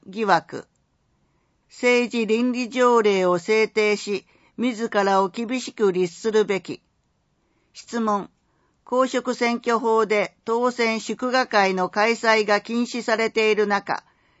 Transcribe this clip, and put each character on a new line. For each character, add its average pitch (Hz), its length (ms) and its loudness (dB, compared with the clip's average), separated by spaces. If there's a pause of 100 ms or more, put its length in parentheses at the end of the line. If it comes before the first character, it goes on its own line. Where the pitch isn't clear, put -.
疑 196 180 -8
惑。 180 440 0 (1000)
政 240 440 0
治 233 160 -2
倫 233 240 0
理 240 180 -4
条 240 320 4
例 196 240 2
を 180 140 2
制 220 280 0
定 214 300 0
し、 202 300 -8 (300)
自 226 300 -4
ら 196 360 2
を 190 60 -2
厳 233 300 -6
し - 140 -12
く 202 180 2
律 175 220 -2
す - 180 -6
る 208 140 4
べ 196 160 -2
き。 - 220 -14 (880)
質 - 260 -8
問。 214 300 -2 (560)
公 254 220 2
職 247 260 -2
選 240 240 -2
挙 233 220 -2
法 220 260 2
で 208 300 -2 (100)
当 240 240 0
選 226 300 -2
祝 233 320 -6
賀 254 160 2
会 196 260 2
の 185 160 -2
開 208 220 0
催 220 340 2
が 208 160 2
禁 233 220 -4
止 240 180 -8
さ 226 140 -2
れ 220 160 -2
て 220 200 2
い 214 40 4
る 208 100 0
中、 202 380 -4 (360)